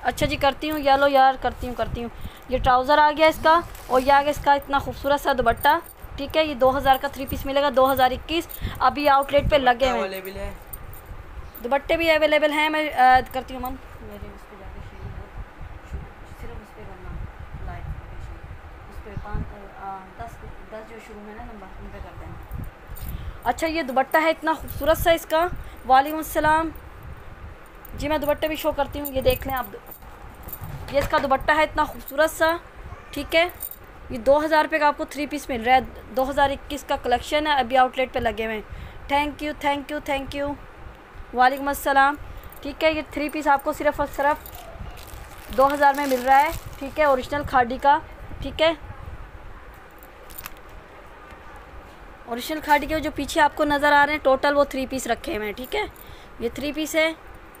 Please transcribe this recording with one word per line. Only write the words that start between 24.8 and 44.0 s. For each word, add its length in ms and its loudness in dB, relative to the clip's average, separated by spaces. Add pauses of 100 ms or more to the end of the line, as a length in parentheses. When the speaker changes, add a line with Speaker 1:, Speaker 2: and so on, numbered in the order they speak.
Speaker 1:
सा 140 2
इसका। 380 2 (360)
वालेकुम 340 4
अस्सलाम। 520 2 (1200)
जी, 120 -6
मैं 140 0
दुपट्टे 260 0
भी 100 -2
शो 160 0
करती 260 -4
हूँ, 140 -8
ये 80 0
देख 260 0
लें 60 -4
आप। 180 -6 (1200)
ये 60 4
इसका 200 0
दुपट्टा 340 2
है 100 4
इतना 220 0
खूबसूरत 440 -2
सा, 300 0 (540)
ठीक 220 -6
है। 120 6 (640)
ये 80 -6
दो 200 6
हज़ार 240 4
रुपये 160 0
का 80 4
आपको 200 0
थ्री 200 -6
piece 220 -8
मिल 120 -4
रहा 140 6
है, 400 -2
दो 80 2
हज़ार 280 2
इक्कीस 320 -8
का 140 -2
कलेक्शन 500 0
है, 120 2
अभी 180 0
outlet 340 2
पे 80 -2
लगे 260 -2
हुए 100 -4
हैं। 80 -8 (440)
Thank 360 0
you, 180 -4
thank 300 0
you, 180 -4
thank 260 -4
you। 200 -4 (800)
वालेकुम 340 4
अस्सलाम। 480 4 (460)
ठीक 200 -4
है, 120 4
ये 60 -2 (120)
three 160 -2
piece 180 -2
आपको 260 2
सिर्फ 260 0
और 80 0